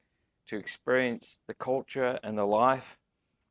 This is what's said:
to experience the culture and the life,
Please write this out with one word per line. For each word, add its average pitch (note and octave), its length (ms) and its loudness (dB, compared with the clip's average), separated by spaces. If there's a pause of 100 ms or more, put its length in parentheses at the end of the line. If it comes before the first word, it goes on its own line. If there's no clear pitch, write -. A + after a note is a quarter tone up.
(460)
to A#2 100 -8
experience B2 880 -2
the G#2+ 80 -12
culture B2+ 680 -4
and G#2+ 140 -6
the G#2 80 0
life, A#2+ 540 2 (520)